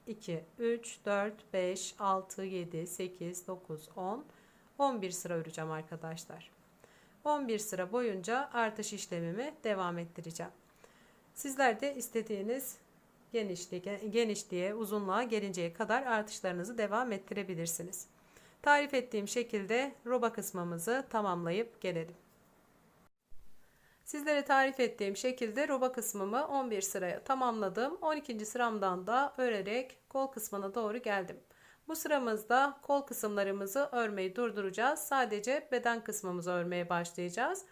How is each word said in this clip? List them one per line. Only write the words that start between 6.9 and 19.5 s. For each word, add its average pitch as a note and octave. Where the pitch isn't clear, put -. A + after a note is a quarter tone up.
On D4
bir G#3+
sıra F#3
boyunca A#3
artış A3
işlemimi F#3
devam F#3
ettireceğim. E3+
Sizler C4
de C#4
istediğiniz A3
genişliğe, G3
genişliğe, G#3
uzunluğa G#3
gelinceye G3
kadar A#3
artışlarınızı G#3+
devam A3
ettirebilirsiniz. F#3
Tarif C#4+
ettiğim A#3
şekilde A#3